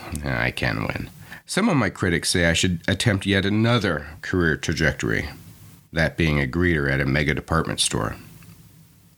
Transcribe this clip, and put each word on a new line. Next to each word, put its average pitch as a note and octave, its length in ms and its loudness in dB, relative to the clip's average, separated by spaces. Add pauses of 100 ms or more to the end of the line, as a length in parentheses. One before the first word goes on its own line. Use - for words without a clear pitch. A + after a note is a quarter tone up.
(240)
I B1 280 -2
can A1 320 -4
win. - 260 -6 (380)
Some G3+ 200 0
of F3+ 100 2
my G#2+ 120 2
critics E2+ 400 -2
say F2 160 2
I E2+ 80 4
should F2 340 0
attempt G2 380 2
yet G2 200 2
another G#2 640 2 (140)
career E2+ 340 2
trajectory, D2 760 -2 (600)
that D#2 260 0
being D2+ 220 2
a C#2 60 0
greeter D2 460 0
at C#2 100 0
a C#2 40 0
mega C#2+ 280 2
department D#2 460 -2
store. - 380 -2 (1000)